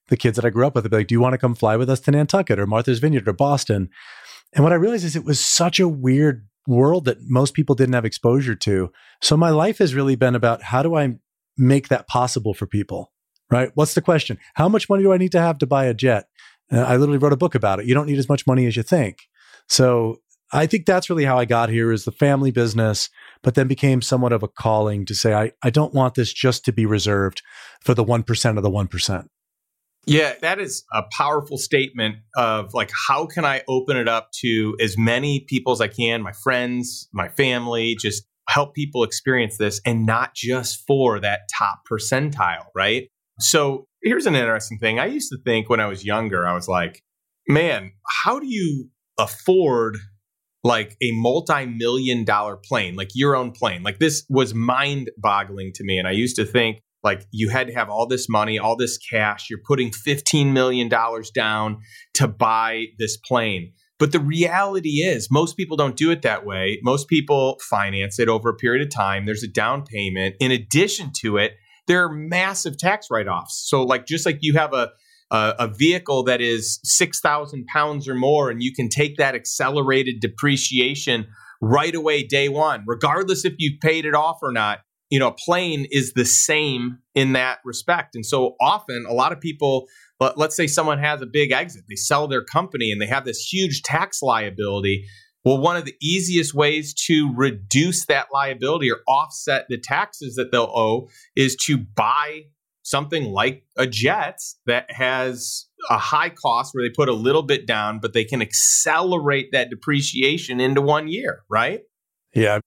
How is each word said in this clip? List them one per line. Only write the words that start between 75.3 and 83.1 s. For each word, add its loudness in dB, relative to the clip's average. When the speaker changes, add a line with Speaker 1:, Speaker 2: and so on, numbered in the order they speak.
Speaker 2:
a, 2
a -2
vehicle 0
that 0
is -2
six 0
thousand -4
pounds -2
or -4
more, 2
and -6
you -4
can -4
take 0
that 0
accelerated -2
depreciation -2
right 2
away, 0
day 0
one, -2
regardless -2